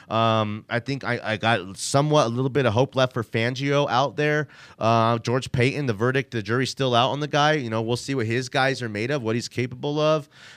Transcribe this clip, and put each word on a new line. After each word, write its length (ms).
Um, 580
I 120
think 240
I, 200
I 140
got 400
somewhat 480
a 40
little 200
bit 160
of 80
hope 220
left 180
for 100
Fangio 680
out 260
there. 320
Uh, 400
George 320
Payton, 340
the 80
verdict, 380
the 100
jury's 300
still 240
out 160
on 80
the 80
guy. 260
You 160
know, 140
we'll 140
see 180
what 100
his 240
guys 320
are 80
made 220
of, 100
what 140
he's 120
capable 520
of. 280